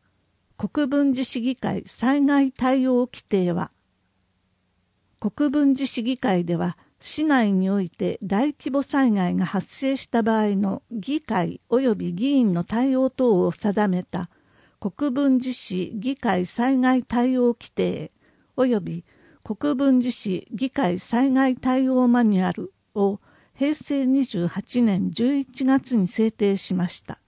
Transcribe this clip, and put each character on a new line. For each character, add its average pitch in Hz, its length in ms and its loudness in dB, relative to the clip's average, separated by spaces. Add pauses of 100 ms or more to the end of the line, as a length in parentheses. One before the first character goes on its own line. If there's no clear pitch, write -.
(560)
国 294 300 -2
分 285 260 2
寺 254 120 -2
市 254 160 -6
議 233 160 -2
会 196 300 -4
災 277 360 0
害 277 300 4
対 254 340 0
応 254 220 2
規 - 160 -20
定 185 260 0
は、 175 220 -4 (1500)
国 285 320 -2
分 277 240 4
寺 262 140 -2
市 226 160 -6
議 254 120 -2
会 185 280 0
で 170 100 -2
は、 175 240 -4 (220)
市 - 240 -4
内 254 280 4
に 190 160 2
お 202 120 0
い 180 100 -4
て - 320 -4
大 208 300 0
規 - 180 -10
模 269 140 0
災 269 260 2
害 185 240 0
が 185 100 0
発 180 300 -4
生 269 220 -2
し - 100 -10
た 233 160 0
場 220 200 2
合 214 80 0
の 196 420 -2
議 254 280 -6
会 180 480 -4
及 247 280 2
び 175 180 -6
議 214 140 -2
員 254 240 4
の 170 100 0
対 254 320 0
応 262 160 2
等 226 340 2
を 180 60 2
定 208 380 0
め 180 160 -2
た 180 260 -8 (480)
国 277 320 -4
分 262 300 2
寺 254 120 -6
市 185 440 -6
議 240 200 -4
会 185 300 -2
災 254 320 0
害 254 240 2
対 247 360 0
応 240 160 2
規 - 180 -16
定 180 400 -4 (440)
及 247 220 2
び 170 260 -6 (380)
国 285 320 -4
分 262 240 4
寺 247 140 0
市 - 400 -6
議 254 180 -4
会 180 300 -2
災 262 320 0
害 262 240 2
対 262 320 0
応 254 180 2
マ 240 160 4
ニ 208 180 4
ュ 185 60 0
ア 180 60 0
ル 226 200 -8 (220)
を 202 240 0 (360)
平 294 200 0
成 277 320 -2
二 262 180 2
十 175 220 -4
八 220 360 -2
年 190 280 2
十 233 260 0
一 269 280 -6
月 262 320 2
に 190 100 2
制 220 240 0
定 202 260 0
し - 160 -6
ま 180 160 0
し - 120 -12
た。 - 280 -14